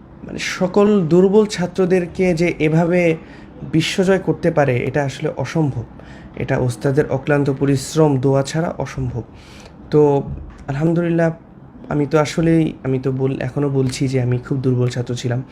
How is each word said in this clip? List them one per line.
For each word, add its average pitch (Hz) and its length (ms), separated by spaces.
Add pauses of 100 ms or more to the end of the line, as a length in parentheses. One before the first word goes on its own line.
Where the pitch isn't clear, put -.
(240)
মানে - 160
সকল 202 680
দুর্বল 190 380
ছাত্রদেরকে 180 880
যে 165 260
এভাবে 165 580 (540)
বিশ্বজয় 180 480
করতে 165 320
পারে 139 260
এটা 143 260
আসলে 139 340
অসম্ভব। 131 460 (520)
এটা 131 220
ওস্তাদের 131 540
অক্লান্ত 139 480
পরিশ্রম, 143 580
দোয়া 135 260
ছাড়া 160 340
অসম্ভব। 127 460 (680)
তো 143 380 (380)
আলহামদুলিল্লাহ 165 640 (580)
আমি 147 160
তো 151 140
আসলেই, 160 540 (100)
আমি 131 160
তো 135 120
বল-, 131 280
এখনও 143 300
বলছি 135 380
যে 131 140
আমি 123 160
খুব 135 200
দুর্বল 127 300
ছাত্র 123 280
ছিলাম, 123 360